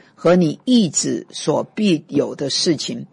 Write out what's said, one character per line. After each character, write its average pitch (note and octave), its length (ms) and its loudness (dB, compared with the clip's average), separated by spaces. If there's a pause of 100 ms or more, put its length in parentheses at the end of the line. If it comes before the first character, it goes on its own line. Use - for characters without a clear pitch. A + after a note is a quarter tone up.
(160)
和 F3 220 2
你 D#3 260 0
意 A#3 260 4
志 C3+ 400 -4
所 C3+ 340 -2
必 G3 440 -2
有 B2+ 260 -2
的 C#3 160 -6
事 D3+ 280 0
情。 B2 360 -10